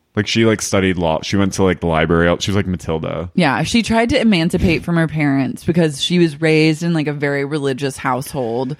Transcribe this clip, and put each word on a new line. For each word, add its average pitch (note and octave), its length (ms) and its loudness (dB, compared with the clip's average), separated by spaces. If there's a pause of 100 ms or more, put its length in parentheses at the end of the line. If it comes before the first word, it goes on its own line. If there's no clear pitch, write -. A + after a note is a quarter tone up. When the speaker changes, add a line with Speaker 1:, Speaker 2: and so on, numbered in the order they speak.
(160)
Speaker 1:
Like, G#2 100 0
she, A2+ 200 2
like, A2 180 2
studied F#2 340 2
law. D#2+ 240 0
She - 160 -2
went G2 160 2
to, G2 100 0
like, F2+ 160 2
the - 60 -4
library. E2+ 540 2
She - 100 -4
was F#2+ 60 -2
like G2+ 100 0
Matilda. E2+ 720 -6
Speaker 2:
Yeah, C#3 260 0
she A3 220 0
tried A3+ 260 0
to D4 100 0
emancipate F3+ 640 2
from E3+ 120 -2
her E3 120 2
parents C#3+ 560 -2
because D#3+ 380 0
she F3 160 0
was D#3+ 240 2
raised D#3 400 2
in, E3+ 140 0
like, D3+ 100 -2
a D3 80 -4
very C#3+ 320 -2
religious C#3 520 -4
household. B2+ 840 -4